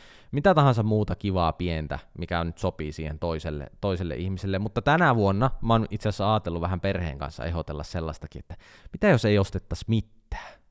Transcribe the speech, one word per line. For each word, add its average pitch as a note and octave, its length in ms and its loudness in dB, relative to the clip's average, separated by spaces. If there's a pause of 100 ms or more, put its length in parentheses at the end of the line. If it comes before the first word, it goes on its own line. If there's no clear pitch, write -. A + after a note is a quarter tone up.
(320)
mitä D3 220 4
tahansa C3+ 280 6
muuta G#2+ 340 2
kivaa F#2 360 2
pientä, D#2+ 460 -4 (200)
mikä E2+ 260 -2
nyt E2 140 -6
sopii D#2 340 -4
siihen D#2 260 -8
toiselle, D#2 480 -4 (140)
toiselle F2 360 -2
ihmiselle. F#2+ 420 -4
Mutta G#2+ 240 -4
tänä D3 340 4
vuonna G2+ 340 4 (120)
mä A#2 120 4
oon A2+ 160 4
itse G#2 180 -4
asiassa G2+ 240 0
ajatellut F2 300 -2
vähän F2+ 180 -2
perheen F2+ 380 -2
kanssa C#2+ 260 -8
ehdotella D#2 380 -6
sellaistakin, D#2+ 580 -8
että - 160 -14 (360)
mitä G#3 160 2
jos C3+ 160 6
ei G#2 140 4
ostettais - 500 -4
mitään? - 720 -4 (100)